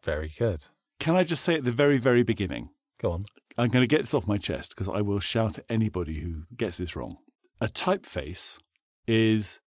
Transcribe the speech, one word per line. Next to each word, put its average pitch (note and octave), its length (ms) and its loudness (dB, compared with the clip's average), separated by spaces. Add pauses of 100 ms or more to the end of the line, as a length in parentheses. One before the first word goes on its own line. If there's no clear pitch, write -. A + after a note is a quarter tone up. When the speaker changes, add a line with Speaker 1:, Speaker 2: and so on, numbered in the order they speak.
Speaker 1:
Very D#2 320 -4
good. G#2 300 -2 (320)
Speaker 2:
Can D#3+ 180 0
I F#3 80 4
just E3 200 -2
say E3+ 120 2
at C#3+ 80 -2
the A#2+ 80 0
very, C#3+ 260 4
very B2 240 4
beginning? G2+ 480 -2 (300)
Speaker 1:
Go F#2 120 0
on. F2+ 120 -4 (340)
Speaker 2:
I'm A#2+ 120 2
gonna B2 160 4
get B2+ 160 4
this C3+ 120 -6
off C3 120 0
my G#2 120 0
chest - 380 -6
'cause F#2+ 120 -4
I G#2 140 -2
will G2+ 180 0
shout A2 380 -2
at - 100 -16
anybody G#2 520 -2
who D#2+ 240 -8 (120)
gets G#2 220 -4
this F2 180 -6
wrong. - 220 -8 (420)
A A#2 80 -2
typeface - 920 -4 (480)
is A2 540 2 (100)